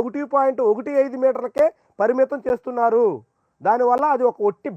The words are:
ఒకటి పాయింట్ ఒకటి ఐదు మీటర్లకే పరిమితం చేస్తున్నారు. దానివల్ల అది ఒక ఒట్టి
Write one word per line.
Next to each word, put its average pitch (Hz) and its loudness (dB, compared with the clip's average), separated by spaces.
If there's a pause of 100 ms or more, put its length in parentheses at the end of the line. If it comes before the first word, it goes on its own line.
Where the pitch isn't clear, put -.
ఒకటి 247 -2 (120)
పాయింట్ 269 0 (100)
ఒకటి 254 -4 (120)
ఐదు 262 -8
మీటర్లకే 247 0 (340)
పరిమితం 254 0
చేస్తున్నారు. 240 0 (560)
దానివల్ల 247 2 (100)
అది 247 0
ఒక - -6
ఒట్టి - -8